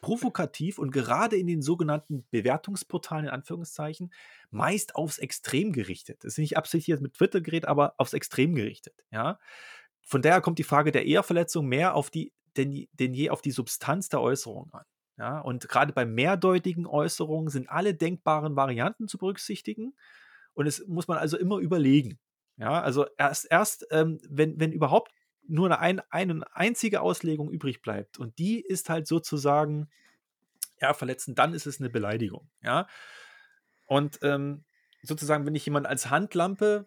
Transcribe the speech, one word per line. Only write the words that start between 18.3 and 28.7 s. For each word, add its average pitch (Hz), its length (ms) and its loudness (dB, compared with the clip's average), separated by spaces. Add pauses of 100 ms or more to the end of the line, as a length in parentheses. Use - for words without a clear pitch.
Varianten 135 520 0
zu 196 100 -10
berücksichtigen 208 800 -6 (580)
und 147 140 0
es - 200 -4
muss 170 200 -4
man 165 100 0
also 156 180 -2
immer 190 220 0
überlegen. 147 640 2 (380)
Ja, 127 220 -2
also 139 280 0 (100)
erst, 139 320 0
erst, - 400 2
ähm, 160 300 2 (100)
wenn, 156 300 0
wenn 160 120 2
überhaupt 156 400 2 (360)
nur 165 200 2
eine 170 120 4
ein-, 180 220 2 (100)
eine 165 440 -4
einzige 220 460 0
Auslegung 156 480 -2
übrig 139 320 -4
bleibt 104 380 -6
und 117 180 -10
die 208 240 0
ist 185 280 -4